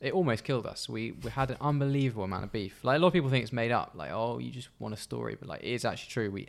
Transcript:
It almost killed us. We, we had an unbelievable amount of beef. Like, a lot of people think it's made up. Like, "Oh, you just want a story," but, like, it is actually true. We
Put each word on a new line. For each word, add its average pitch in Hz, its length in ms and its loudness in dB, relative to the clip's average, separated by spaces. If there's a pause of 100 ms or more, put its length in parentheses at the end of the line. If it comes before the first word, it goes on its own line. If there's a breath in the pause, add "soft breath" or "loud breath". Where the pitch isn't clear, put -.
It 131 120 0
almost 156 320 4
killed 127 220 0
us. - 220 -8
We, 117 240 -4
we 120 180 -8
had 135 200 0
an 123 100 -4
unbelievable 139 640 2
amount 95 200 -2
of 98 80 -8
beef. 101 320 -4
Like, 131 120 6
a - 20 4
lot 170 80 8
of 175 60 8
people 143 180 4
think 127 140 4
it's 110 80 -8
made 117 180 2
up. 110 240 2
Like, 76 180 -6
"Oh, 117 260 -2
you 123 120 -6
just 123 180 -12 (120)
want 110 120 -6
a 107 60 -6
story," 117 400 -6
but, - 100 -14
like, 80 140 -8
it 101 100 -4
is 117 120 -2
actually - 260 -4
true. 107 200 0
We 95 180 -6